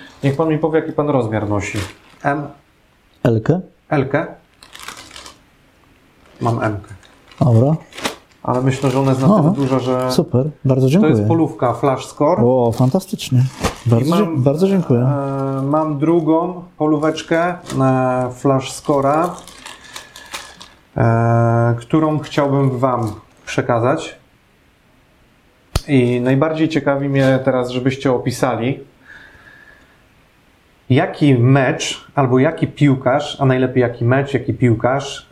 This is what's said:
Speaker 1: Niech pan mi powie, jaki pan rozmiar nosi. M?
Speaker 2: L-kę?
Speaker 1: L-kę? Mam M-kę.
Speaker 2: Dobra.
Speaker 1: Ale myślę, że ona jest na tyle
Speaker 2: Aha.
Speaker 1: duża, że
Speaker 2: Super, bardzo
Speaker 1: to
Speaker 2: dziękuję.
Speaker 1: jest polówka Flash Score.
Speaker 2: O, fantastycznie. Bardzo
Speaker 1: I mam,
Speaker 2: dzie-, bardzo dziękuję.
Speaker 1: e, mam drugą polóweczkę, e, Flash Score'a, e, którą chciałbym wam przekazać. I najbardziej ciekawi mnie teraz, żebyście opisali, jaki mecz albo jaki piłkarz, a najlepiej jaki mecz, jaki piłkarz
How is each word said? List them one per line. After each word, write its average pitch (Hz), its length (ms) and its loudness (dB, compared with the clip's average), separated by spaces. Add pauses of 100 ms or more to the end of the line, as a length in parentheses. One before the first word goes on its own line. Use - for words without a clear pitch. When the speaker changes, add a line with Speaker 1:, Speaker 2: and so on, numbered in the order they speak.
(240)
Speaker 1:
Niech 139 120 0
pan 160 140 0
mi 151 80 0
powie, 156 220 0
jaki 151 120 -6
pan 147 180 -4
rozmiar 110 400 -2
nosi. 104 280 -4 (460)
M? 143 180 -2 (840)
Speaker 2:
L-kę? 120 360 2 (300)
Speaker 1:
L-kę? 143 360 -2 (2250)
Mam 123 220 -2
M-kę. 104 300 -6 (520)
Speaker 2:
Dobra. 127 300 4 (680)
Speaker 1:
Ale 123 180 -2
myślę, 131 300 0
że 131 80 0
ona 135 100 2
jest 127 120 2
na 139 60 4
tyle 208 120 6
Speaker 2:
Aha. - 160 4
Speaker 1:
duża, 131 240 0
że 127 320 -2
Speaker 2:
Super, 131 380 0 (160)
bardzo 131 220 4
Speaker 1:
to 127 40 2
Speaker 2:
dziękuję. 156 200 4
Speaker 1:
jest 107 160 2
polówka 147 460 0
Flash 131 320 -2
Score. 139 400 0
Speaker 2:
O, 120 260 2
fantastycznie. - 720 0 (420)
Bardzo 117 200 2
Speaker 1:
I 151 40 -2
mam, 175 100 2
Speaker 2:
dzie-, 165 220 0
bardzo 143 260 2
dziękuję. 170 320 2
Speaker 1:
e, 135 640 -2
mam 151 360 -2
drugą 165 640 0 (140)
polóweczkę, 156 600 -2 (420)
e, 127 520 0
Flash 135 380 -2
Score'a, 147 580 -2 (1700)
e, 117 800 2
którą 156 420 0
chciałbym 139 580 0
wam 117 340 -2 (340)
przekazać. 127 720 -2 (1700)
I 123 340 2
najbardziej 156 480 0
ciekawi 139 400 -2
mnie 135 340 2
teraz, 123 260 0
żebyście 127 440 -2
opisali, 120 640 -2 (2000)
jaki 143 460 2
mecz 127 800 0
albo 131 240 2
jaki 151 280 0
piłkarz, 135 760 0
a 139 40 2
najlepiej 127 360 2
jaki 117 240 -2
mecz, 135 280 0
jaki 120 200 -2
piłkarz 123 800 -2